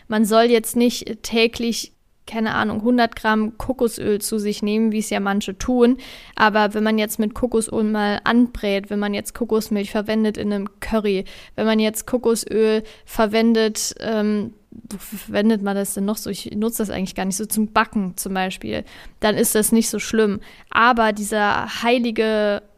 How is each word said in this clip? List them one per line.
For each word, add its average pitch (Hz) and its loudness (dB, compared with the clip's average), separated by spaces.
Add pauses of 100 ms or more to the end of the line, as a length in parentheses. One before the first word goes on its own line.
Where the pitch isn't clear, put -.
Man 220 2
soll 220 6
jetzt 233 2
nicht 240 0
täglich, 233 -2 (320)
keine 220 -4
Ahnung, 214 -2
hundert 233 2
Gramm 214 -2
Kokosöl 220 -2
zu - -4
sich 208 -4
nehmen, 214 2
wie 214 -2
es 214 -4
ja 208 -2
manche 196 -2
tun. 254 4 (380)
Aber 208 4
wenn 214 0
man 220 2
jetzt 214 -2
mit 214 -2
Kokosöl 226 -2
mal 208 0
anbrät, 220 2
wenn 208 -2
man 208 -2
jetzt 208 -6
Kokosmilch 214 -2
verwendet 214 0
in 208 -2
einem 202 -6
Curry, 202 -2 (300)
wenn - 0
man 220 4
jetzt 220 0
Kokosöl 220 0 (220)
verwendet, 226 2
ähm, 214 -2 (360)
wofür 196 -14
verwendet 208 2
man 196 -2
das 196 -4
denn 196 -4
noch 214 -2
so? - -8
Ich - -10
nutze 220 -2
das 202 -2
eigentlich - -6
gar 185 -2
nicht 190 -2
so, 220 -6
zum 214 -2
Backen 208 0
zum 190 -6
Beispiel. 190 -4 (360)
Dann 214 2
ist 220 2
das 214 2
nicht 226 4
so 214 -4
schlimm. 214 0 (300)
Aber 226 4
dieser 208 -2
heilige 220 2 (160)